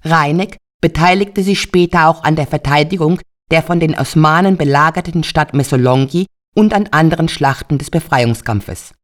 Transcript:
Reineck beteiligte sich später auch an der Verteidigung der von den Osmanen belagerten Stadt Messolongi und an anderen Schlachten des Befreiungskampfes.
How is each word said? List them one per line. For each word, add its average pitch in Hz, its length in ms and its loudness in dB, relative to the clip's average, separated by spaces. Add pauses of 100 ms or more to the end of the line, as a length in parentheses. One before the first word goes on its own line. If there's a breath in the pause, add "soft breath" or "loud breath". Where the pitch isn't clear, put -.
Reineck 160 540 -2 (220)
beteiligte 180 600 0
sich 190 180 0
später 175 460 2
auch 165 160 0
an 156 140 0
der 151 100 -2
Verteidigung 156 760 0 (300)
der 160 140 0
von 170 160 -2
den 156 180 0
Osmanen 160 580 2
belagerten 160 680 0
Stadt - 280 -4
Messolongi 135 760 0 (280)
und 214 180 4
an 208 200 -2
anderen 160 360 2
Schlachten 143 480 -2
des 139 140 -8
Befreiungskampfes. 120 1000 -4 (120)